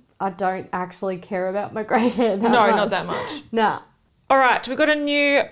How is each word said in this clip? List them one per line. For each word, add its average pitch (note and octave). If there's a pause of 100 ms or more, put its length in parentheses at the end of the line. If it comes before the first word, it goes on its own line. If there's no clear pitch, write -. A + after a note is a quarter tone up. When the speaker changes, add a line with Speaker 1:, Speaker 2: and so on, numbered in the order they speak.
(200)
Speaker 1:
I G3
don't F#3
actually F#3
care F#3
about G3
my A3
grey A#3
hair A3
that G3+
Speaker 2:
No, A#3+
Speaker 1:
much. A3
Speaker 2:
not G#3
that F#3
much. D4 (100)
Speaker 1:
Nah. G#3+ (480)
Speaker 2:
All D4+
right, B3
we've B3
got D4+
a D4+
new C#4+